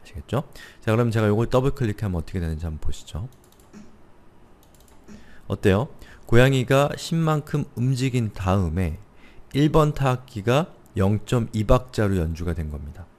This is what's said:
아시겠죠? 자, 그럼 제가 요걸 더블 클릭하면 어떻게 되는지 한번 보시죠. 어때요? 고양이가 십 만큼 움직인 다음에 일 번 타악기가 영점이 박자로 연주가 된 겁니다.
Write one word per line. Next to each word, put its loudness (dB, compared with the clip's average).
아시겠죠? -6
자, 0
그럼 2
제가 2
요걸 2
더블 2
클릭하면 -4
어떻게 -6
되는지 -4
한번 -6
보시죠. -4
어때요? 2
고양이가 4
십 -6
만큼 0
움직인 0
다음에 0
일 2
번 4
타악기가 0
영점이 0
박자로 2
연주가 -2
된 -6
겁니다. -12